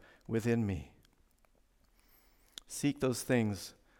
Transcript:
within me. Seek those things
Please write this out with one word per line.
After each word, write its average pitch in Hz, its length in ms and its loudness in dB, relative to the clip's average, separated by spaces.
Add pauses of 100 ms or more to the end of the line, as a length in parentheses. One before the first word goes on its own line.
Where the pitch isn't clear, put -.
(280)
within 113 380 0
me. 87 260 -4 (1800)
Seek - 320 -2
those 127 220 0
things 110 520 0 (260)